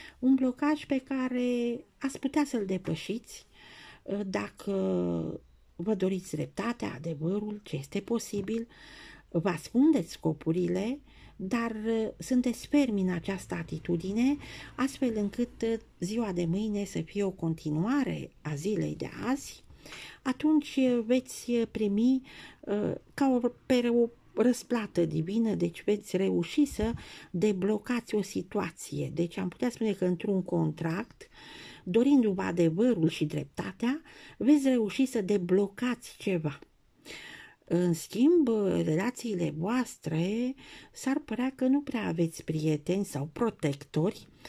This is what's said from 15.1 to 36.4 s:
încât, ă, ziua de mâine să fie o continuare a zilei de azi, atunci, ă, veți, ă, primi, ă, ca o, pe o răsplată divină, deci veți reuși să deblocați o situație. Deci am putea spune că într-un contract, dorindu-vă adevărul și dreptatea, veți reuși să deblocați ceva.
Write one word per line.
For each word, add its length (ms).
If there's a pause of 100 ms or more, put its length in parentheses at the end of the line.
încât, 460
ă, 40 (320)
ziua 340
de 120
mâine 400
să 160
fie 220
o 80
continuare 1000 (100)
a 140
zilei 420
de 140 (180)
azi, 360 (580)
atunci, 540
ă, 240
veți, 600
ă, 60
primi, 560 (440)
ă, 340 (140)
ca 140 (140)
o, 60 (180)
pe 220
o 200 (260)
răsplată 720
divină, 500
deci 300
veți 320
reuși 480
să 280 (380)
deblocați 840
o 80
situație. 920
Deci 220
am 120
putea 220
spune 220
că 120
într-un 380
contract, 840 (560)
dorindu-vă 580
adevărul 680
și 160
dreptatea, 800 (340)
veți 320
reuși 380
să 140
deblocați 1000
ceva. 400 (1080)